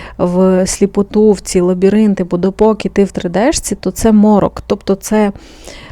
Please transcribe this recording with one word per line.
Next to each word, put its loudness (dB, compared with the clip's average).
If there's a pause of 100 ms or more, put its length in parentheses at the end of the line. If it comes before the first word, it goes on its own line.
(200)
в 2
сліпоту, 0
в -6
ці -2
лабіринти, 2
бо -4
допоки 0
ти 0
в -4
три -8
Дешці, -2
то -6
це 0
морок, 2
тобто -2
це... -2 (580)